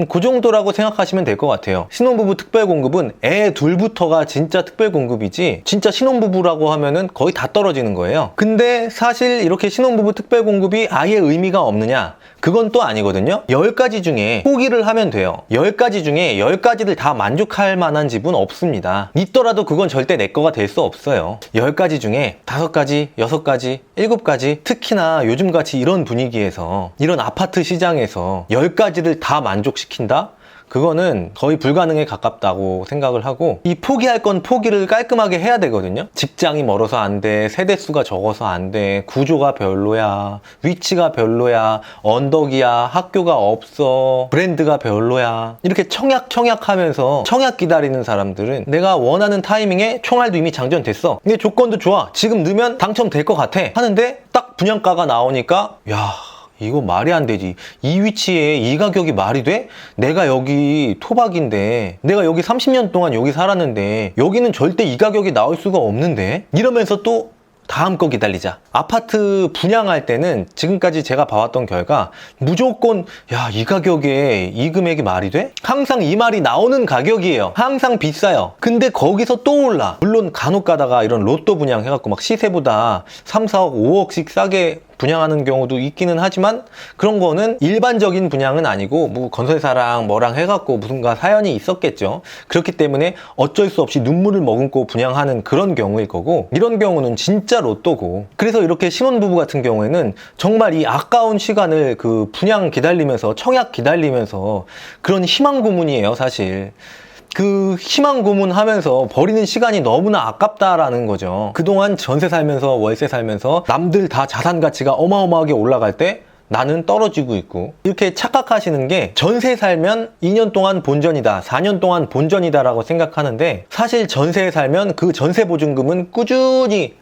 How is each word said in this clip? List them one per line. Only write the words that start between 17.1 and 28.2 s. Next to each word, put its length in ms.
만족할 640
만한 320
집은 260
없습니다. 800
있더라도 480
그건 240
절대 300
내 100
거가 240
될 160
수 140
없어요. 580
열 200
가지 240
중에 460
다섯 260
가지, 460
여섯 260
가지, 380
일곱 280
가지, 400
특히나 640
요즘같이 540
이런 240
분위기에서, 960
이런 200
아파트 440
시장에서 880